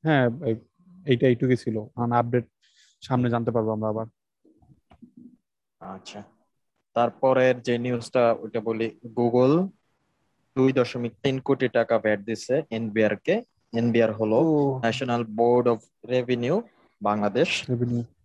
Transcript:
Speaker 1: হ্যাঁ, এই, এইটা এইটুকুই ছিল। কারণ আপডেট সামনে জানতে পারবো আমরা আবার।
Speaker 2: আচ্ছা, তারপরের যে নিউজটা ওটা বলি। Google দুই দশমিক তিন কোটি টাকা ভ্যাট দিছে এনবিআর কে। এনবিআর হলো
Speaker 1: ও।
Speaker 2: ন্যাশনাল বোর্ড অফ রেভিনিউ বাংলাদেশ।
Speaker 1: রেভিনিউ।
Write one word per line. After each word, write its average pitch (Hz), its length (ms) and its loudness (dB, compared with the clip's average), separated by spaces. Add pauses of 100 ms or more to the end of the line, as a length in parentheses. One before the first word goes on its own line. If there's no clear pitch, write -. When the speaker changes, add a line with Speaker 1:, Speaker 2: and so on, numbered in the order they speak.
Speaker 1:
হ্যাঁ, 143 260 2 (160)
এই, 113 120 0 (500)
এইটা 131 200 2
এইটুকুই 127 300 2
ছিল। 110 240 -4
কারণ 117 320 -6
আপডেট 120 360 0 (520)
সামনে 123 300 0
জানতে 117 200 -2
পারবো 110 220 -2
আমরা 107 160 -4
আবার। 110 180 -6 (1700)
Speaker 2:
আচ্ছা, - 420 -16 (720)
তারপরের 127 680 2
যে 120 160 -2
নিউজটা 120 540 0
ওটা 110 280 -4
বলি। 110 440 -4
Google 123 640 2 (880)
দুই 131 160 4
দশমিক 120 400 -2 (100)
তিন 135 180 -2
কোটি 135 280 0
টাকা 113 300 2
ভ্যাট 104 220 0
দিছে 113 500 -4
এনবিআর 110 460 0
কে। 208 260 -2 (300)
এনবিআর 117 400 2
হলো 110 240 0
Speaker 1:
ও। 143 420 2
Speaker 2:
ন্যাশনাল 120 460 -2
বোর্ড 120 440 2
অফ 113 140 0 (260)
রেভিনিউ 127 540 0 (400)
বাংলাদেশ। 104 680 0
Speaker 1:
রেভিনিউ। 120 340 -2 (200)